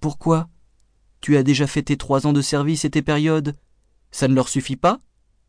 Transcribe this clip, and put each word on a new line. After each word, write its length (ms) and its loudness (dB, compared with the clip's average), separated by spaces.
pourquoi ? 500 -2
Tu 160 2
as 40 4
déjà 240 2
fait 160 -4
tes 140 -2
trois 300 -2
ans 80 2
de 80 2
service 420 -2
et 60 0
tes 100 2
périodes. 560 0
Ça 180 -2
ne 60 4
leur 160 0
suffit 260 -4
pas ? » 240 0